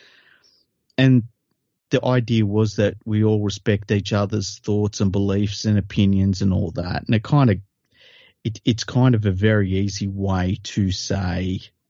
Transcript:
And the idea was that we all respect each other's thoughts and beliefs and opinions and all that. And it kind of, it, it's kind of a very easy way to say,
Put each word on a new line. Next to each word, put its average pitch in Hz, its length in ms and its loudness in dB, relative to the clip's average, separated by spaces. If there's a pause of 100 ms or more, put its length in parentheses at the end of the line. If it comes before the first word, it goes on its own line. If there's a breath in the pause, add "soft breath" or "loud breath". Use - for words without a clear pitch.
(960 soft breath)
And 131 280 6 (640)
the - 160 0
idea 120 400 2
was 107 300 0
that 104 280 0
we 107 200 0
all 107 180 2
respect 101 480 -2
each 104 240 0
other's 101 460 -2
thoughts 104 420 -2
and 95 100 2
beliefs 101 540 -2
and 107 140 2
opinions 98 640 2
and 95 100 2
all 92 180 -2
that. 87 360 -6
And - 80 2
it 110 80 -2
kind 143 260 2
of, 95 80 2 (840 soft breath)
it, 110 220 -6
it's 117 180 0
kind 123 320 2
of 107 100 -2
a 101 60 2
very 101 400 2
easy 98 360 -2
way 95 560 -2
to 98 280 -2
say, 92 680 -4 (280)